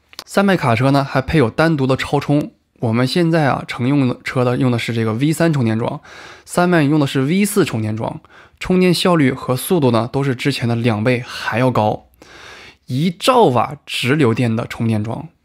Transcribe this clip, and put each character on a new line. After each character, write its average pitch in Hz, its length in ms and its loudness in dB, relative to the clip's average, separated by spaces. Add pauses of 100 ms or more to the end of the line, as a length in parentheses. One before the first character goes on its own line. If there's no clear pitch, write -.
(260)
三 202 180 0
麦 190 140 4
卡 123 180 2
车 131 140 2
呢， 139 120 4
还 139 200 -2
配 - 160 0
有 117 100 4
单 160 260 0
独 135 120 0
的 131 100 0
超 - 240 -2
充。 - 320 -2 (280)
我 110 120 -2
们 123 140 2
现 165 260 0
在 160 140 2
啊， - 200 -2
乘 123 220 -4
用 143 180 2
的 123 160 -2
车 127 220 -2
的 123 140 0
用 131 120 2
的 120 80 0
是 117 140 -6
这 113 100 -2
个 110 120 -2
V 143 180 0
三 165 180 0
充 139 140 0
电 110 140 0
桩， 127 240 -6 (420)
三 180 240 0
麦 170 140 4
用 147 180 2
的 139 60 2
是 135 160 -2
V 185 240 0
四 190 180 0
充 113 160 -4
电 110 160 -4
桩， 120 240 -8 (400)
充 185 180 0
电 180 140 4
效 175 240 2
率 135 160 4
和 127 240 -4
速 175 240 -2
度 127 100 2
呢， 113 220 0
都 139 100 -2
是 135 120 -2
之 135 180 -2
前 120 160 -4
的 117 80 0
两 113 260 0
倍 127 240 0
还 - 320 -6
要 127 120 2
高。 107 380 -2 (760)
一 147 260 -2
兆 240 340 2
瓦 127 300 0 (120)
直 - 280 -2
流 123 200 2
电 117 200 0
的 117 120 -4
充 - 200 -4
电 110 160 0
桩， 110 260 -8 (160)